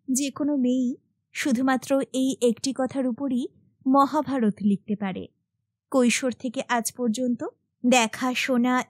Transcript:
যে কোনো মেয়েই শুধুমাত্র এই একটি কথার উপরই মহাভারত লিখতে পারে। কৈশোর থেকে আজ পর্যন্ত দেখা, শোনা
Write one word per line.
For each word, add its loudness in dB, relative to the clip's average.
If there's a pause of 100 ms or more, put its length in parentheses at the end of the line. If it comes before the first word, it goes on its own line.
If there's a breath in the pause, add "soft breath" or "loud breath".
যে -2
কোনো -2
মেয়েই 0 (380)
শুধুমাত্র 0 (120)
এই 0
একটি 0
কথার -4
উপরই -4 (400)
মহাভারত 2
লিখতে 0
পারে। -8 (640)
কৈশোর 2
থেকে -8
আজ -2
পর্যন্ত -2 (420)
দেখা, 2
শোনা 0